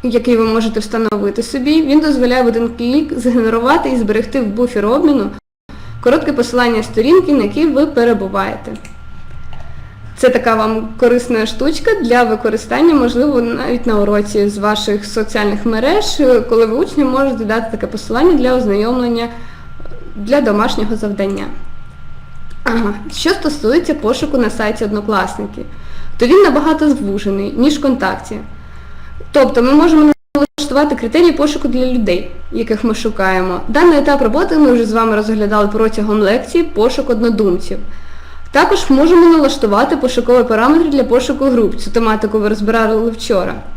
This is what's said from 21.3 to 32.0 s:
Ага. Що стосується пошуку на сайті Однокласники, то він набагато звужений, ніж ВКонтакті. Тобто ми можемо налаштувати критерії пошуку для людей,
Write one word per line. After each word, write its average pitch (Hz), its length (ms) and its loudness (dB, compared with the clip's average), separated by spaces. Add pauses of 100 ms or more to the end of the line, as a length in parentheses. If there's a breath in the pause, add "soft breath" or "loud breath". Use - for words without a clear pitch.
Ага. 226 300 0 (200)
Що - 160 -2
стосується 311 640 0
пошуку - 440 -2
на 233 120 2
сайті 214 360 -4
Однокласники, 208 800 -4 (520 loud breath)
то 240 100 2
він 370 160 8
набагато 302 460 2
звужений, 202 680 -2
ніж 294 220 2
ВКонтакті. 214 580 -2 (920 loud breath)
Тобто 254 320 4
ми 254 80 2
можемо 302 400 6 (240)
налаштувати 294 600 0
критерії 311 360 2
пошуку 294 360 0
для 247 180 0
людей, 214 460 0 (200)